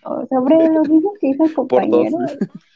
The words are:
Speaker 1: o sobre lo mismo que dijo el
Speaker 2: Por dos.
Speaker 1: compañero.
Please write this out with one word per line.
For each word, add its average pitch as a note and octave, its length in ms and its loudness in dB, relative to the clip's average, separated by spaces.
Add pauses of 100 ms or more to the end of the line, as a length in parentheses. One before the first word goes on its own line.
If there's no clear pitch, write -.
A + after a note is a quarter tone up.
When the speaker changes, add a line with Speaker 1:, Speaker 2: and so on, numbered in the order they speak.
Speaker 1:
o - 220 -8
sobre C4 300 2 (140)
lo D#4 120 2
mismo D#4+ 380 2
que C4+ 80 -2
dijo C#4 160 0
el D#4 80 0
Speaker 2:
Por - 160 -4
dos. - 420 0
Speaker 1:
compañero. D#4 60 -4 (600)